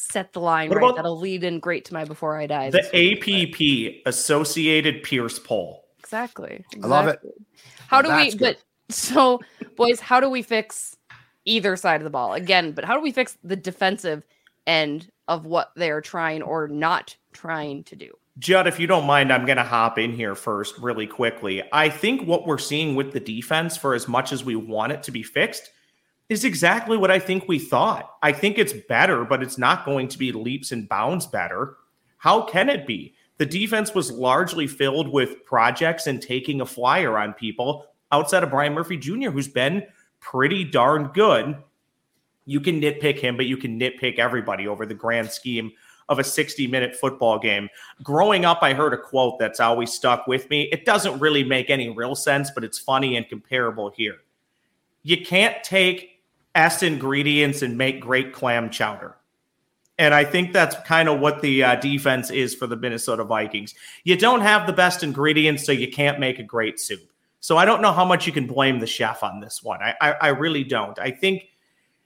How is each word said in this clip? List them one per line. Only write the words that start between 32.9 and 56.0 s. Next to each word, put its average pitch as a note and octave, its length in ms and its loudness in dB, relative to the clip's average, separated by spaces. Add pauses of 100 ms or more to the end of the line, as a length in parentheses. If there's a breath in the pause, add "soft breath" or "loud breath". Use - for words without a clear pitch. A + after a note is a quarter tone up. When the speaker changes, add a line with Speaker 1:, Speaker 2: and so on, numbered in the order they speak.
Speaker 2:
The D#3 80 0
defense G#3 480 -2
was C#3 200 -2
largely C#3+ 520 2
filled C#3 440 -2
with C3 340 0
projects C3 640 0
and C3 140 -4
taking C3 400 -4
a B2 40 -6
flyer B2 520 0
on G#2+ 160 -4
people B2 520 -6 (280)
outside D#3 300 2
of D3+ 60 0
Brian C#3+ 240 0
Murphy E3 220 -4
Junior, F#3+ 340 -6
who's C#3 200 -4
been D#3 340 0 (380 soft breath)
pretty D3+ 420 0
darn C#3+ 440 2
good. C#3+ 500 2 (880)
You C#3+ 160 -2
can D#3+ 180 0
nitpick D3 400 0
him, B2 160 0
but C3 100 0
you C3 120 -2
can A#2+ 200 -6
nitpick B2+ 400 -2
everybody A2 520 0
over G#2 160 -6
the A2 80 -8
grand A2+ 380 -2
scheme A2+ 400 -6 (360 soft breath)
of C3+ 120 2
a C#3 40 2
sixty-minute C3 720 -2
football A#2+ 440 0
game. G2+ 300 0 (340 loud breath)
Growing F3 420 4
up, E3 160 4
I C3+ 120 4
heard C#3 200 0
a A#2 40 0
quote B2+ 420 0
that's G#2+ 200 -2
always A#2 340 2
stuck B2 340 0
with B2+ 220 -2
me. D3 220 0
It - 140 -4
doesn't F#3+ 340 2
really D3 240 4
make B2+ 260 0
any C3 200 0
real A#2 260 -4
sense, C#3+ 360 0
but A#2 120 -8
it's - 160 -10
funny C3+ 380 0
and A2+ 100 -6
comparable A2 680 -4
here. A2 220 -4 (840)
You F3 220 0
can't G3 380 0
take F#3 440 0 (460)